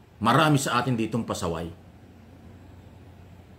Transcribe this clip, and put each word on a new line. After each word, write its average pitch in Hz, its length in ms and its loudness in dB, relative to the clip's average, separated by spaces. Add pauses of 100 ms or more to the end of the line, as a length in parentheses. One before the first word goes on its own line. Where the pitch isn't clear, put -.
(240)
Marami 147 320 4
sa 123 240 0
atin 123 160 -2
ditong 110 320 -4
pasaway. 85 400 -6 (1900)